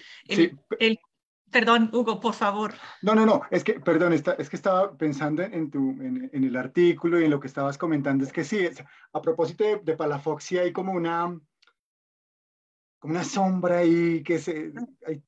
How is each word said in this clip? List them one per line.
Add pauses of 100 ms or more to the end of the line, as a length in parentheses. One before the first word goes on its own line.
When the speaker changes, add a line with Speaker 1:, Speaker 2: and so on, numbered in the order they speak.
(280)
Speaker 1:
Sí,
Speaker 2:
el,
Speaker 1:
pe-
Speaker 2:
el, (520)
perdón,
Hugo,
por
favor. (280)
Speaker 1:
No,
no,
no,
es
que,
perdón,
está,
es
que
estaba
pensando
en
tu, (100)
en,
en
el
artículo
y
en
lo
que
estabas
comentando,
es
que
sí,
es, (320)
a
propósito
de,
de
Palafox,
sí
hay
como
una, (1600)
como
una
sombra
ahí,
que
se, (320)
hay